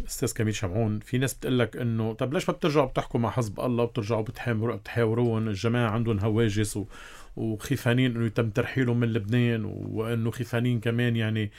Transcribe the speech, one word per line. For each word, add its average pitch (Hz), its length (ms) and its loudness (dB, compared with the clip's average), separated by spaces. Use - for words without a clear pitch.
أستاذ - 260 -4
كميل 107 220 -2
شمعون، 107 440 -2
في - 180 -4
ناس 127 160 0
بتقلك 127 440 0
إنه 113 360 -2
طب 131 200 -2
ليش 175 160 0
ما 175 60 -2
بترجعوا 147 300 2
بتحكوا - 340 -2
مع 113 100 2
حزب 107 300 -2
الله 120 240 0
وبترجعوا 110 420 -2
بتحاوروا-، 113 500 -2
بتحاوروهم؟ 113 720 2
الجماعة 113 420 0
عندهم 113 300 0
هواجس 107 580 2
و-، 98 80 -4
وخيفانين 120 800 0
إنه 117 100 0
يتم 113 240 0
ترحيلهم 120 500 0
من 117 140 2
لبنان، 113 520 2
وإنه 107 640 -2
خيفانين 120 480 0
كمان 117 360 2
يعني 110 440 0